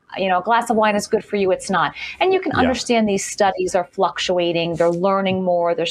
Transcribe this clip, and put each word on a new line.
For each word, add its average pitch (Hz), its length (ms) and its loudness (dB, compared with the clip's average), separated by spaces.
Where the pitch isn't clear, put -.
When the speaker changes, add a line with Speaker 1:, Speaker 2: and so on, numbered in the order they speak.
Speaker 1:
You 190 100 -2
know, 180 120 2
a 180 40 -6
glass 233 260 0
of 233 60 2
wine 214 220 2
is 208 100 -4
good 208 160 0
for - 140 -4
you, 190 140 2
it's - 180 -2
not. 165 260 0
And 381 140 2
you 370 80 2
can 330 100 -4
Speaker 2:
Yeah. - 80 -2
Speaker 1:
understand 240 480 2
these 196 180 -2
studies 185 480 0
are 175 120 2
fluctuating, 170 880 0
they're 170 140 2
learning 185 540 0
more, 175 300 2
they're, 170 180 -2